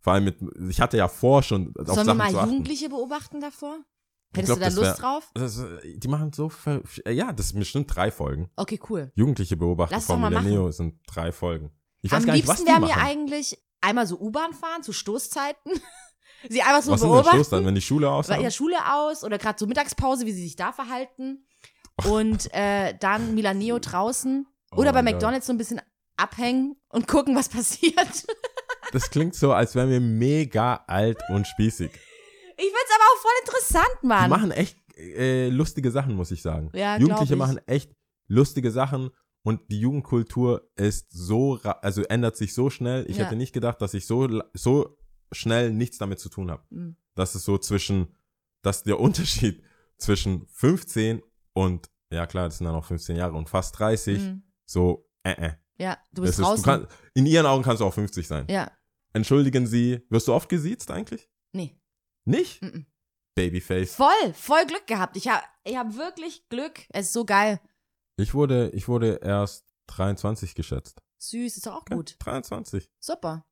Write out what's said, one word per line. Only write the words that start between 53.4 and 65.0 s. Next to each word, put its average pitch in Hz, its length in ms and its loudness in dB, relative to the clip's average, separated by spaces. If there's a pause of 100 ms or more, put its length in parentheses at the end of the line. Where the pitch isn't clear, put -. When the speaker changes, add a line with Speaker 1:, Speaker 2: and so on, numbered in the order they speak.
Speaker 1:
fast - 280 -4
dreißig, 107 440 0
Speaker 2:
Mhm. 190 200 -8 (220)
Speaker 1:
so, - 460 0 (140)
äh, 95 80 -2
äh. 82 200 -4 (260)
Speaker 2:
Ja, 185 200 -6 (120)
du 185 120 -8
Speaker 1:
Das 185 80 0
Speaker 2:
bist 190 80 -2
Speaker 1:
ist, 190 80 2
Speaker 2:
draußen. 208 180 2
Speaker 1:
du 165 60 4
kann-, - 160 0 (260)
in 131 140 4
ihren 160 180 6
Augen 135 180 4
kannst 117 200 2
du - 20 4
auch 95 80 2
fünfzig 98 360 -4
sein. 76 200 -4
Speaker 2:
Ja. 175 220 -4 (420)
Speaker 1:
Entschuldigen 127 540 4
Sie, 120 420 2
wirst 113 180 2
du 123 60 2
oft 135 160 2
gesiezt 175 420 -4
eigentlich? - 380 -8 (240)
Speaker 2:
Nee. 180 260 -10 (500)
Speaker 1:
Nicht? 285 340 -2
Speaker 2:
Mhm. 175 240 -14 (480)
Speaker 1:
Babyface. 90 600 -2
Speaker 2:
Voll, 294 400 2
voll 320 320 2
Glück 330 200 -8
gehabt. 190 300 -4